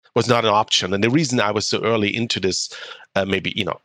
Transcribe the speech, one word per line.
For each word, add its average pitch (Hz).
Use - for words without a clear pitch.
was 117
not 117
an 107
option. 101
And 98
the 113
reason 127
I 104
was 104
so -
early 107
into 110
this, 92
uh, 98
maybe, 92
you 104
know, -